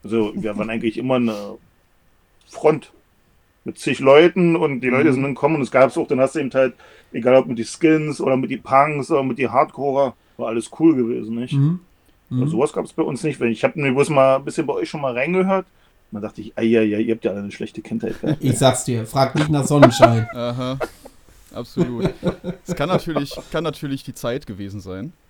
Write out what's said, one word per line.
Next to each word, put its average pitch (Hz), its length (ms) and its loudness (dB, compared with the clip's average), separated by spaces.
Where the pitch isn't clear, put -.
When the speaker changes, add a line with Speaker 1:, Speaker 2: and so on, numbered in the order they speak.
Speaker 1:
also, 104 320 -2
wir 104 200 -6
waren 107 140 -6
eigentlich 113 280 -4
immer 127 180 -2
eine 104 400 -4
Front - 460 0
mit - 160 -10
zig 139 180 -2
Leuten 165 560 6
und 143 260 0
die 127 60 -4
Leute 135 220 4
Speaker 2:
Mhm. 131 60 4
Speaker 1:
sind 135 100 0
dann 139 100 -4
gekommen 156 220 0
und 143 60 -2
es 117 100 -4
gab's 131 260 4
auch, 156 80 -2
dann 131 140 -2
hast 135 160 2
du - 20 -2
eben 135 140 -4
halt, 131 220 0
egal 123 220 2
ob 131 140 6
mit 117 100 -4
die 113 60 -4
Skins 156 560 0
oder 135 160 0
mit 127 140 -2
die 127 80 -6
Punks 143 520 2
oder 143 140 2
mit 131 140 -4
die 123 100 0
Hardcorer, 135 680 0
war 120 100 -6
alles 113 320 -4
cool 160 160 6
gewesen, 117 400 -2
nicht? 123 200 -6
Speaker 2:
Mhm. 156 260 2
Mhm. 127 140 -2
Speaker 1:
Also 151 100 -2
sowas 147 200 0
gab's - 200 -6
bei 160 100 -4
uns 143 220 -4
nicht. 147 160 -4
Wenn, 117 100 0
ich 113 140 -4
hab 127 100 0
mir 143 160 -2
bloß 139 200 0
mal 135 260 4
ein 139 80 -4
bisschen 151 220 -4
bei 135 80 -2
euch 175 140 -4
schon 156 120 -8
mal 131 140 -4
reingehört, 185 520 0
dann 104 100 -8
dachte 104 180 -10
ich, 107 160 -14
ei, 113 220 4
ei, 107 180 2
ei, 107 40 -2
ihr 110 160 0
habt - 80 -18
ja 101 80 0
alle 101 80 -8
eine 101 100 -8
schlechte - 320 -12
Kindheit - 380 -8
gehabt. 151 180 0
Speaker 2:
<laughs> - 60 -8
Ich 123 120 2
sag's 131 280 2
dir, 117 220 -4
frag 135 280 0
nicht 151 160 0
nach 139 160 0
Sonnenschein. 117 640 2
Speaker 3:
<laughs> - 40 -14
Aha, 127 440 -6
absolut. 123 600 -4
Es 175 120 -8
kann 175 120 -4
natürlich, 156 460 -2
kann 160 140 -4
natürlich 139 400 -6
die 131 100 -14
Zeit - 320 -6
gewesen 101 340 -12
sein. 95 320 -12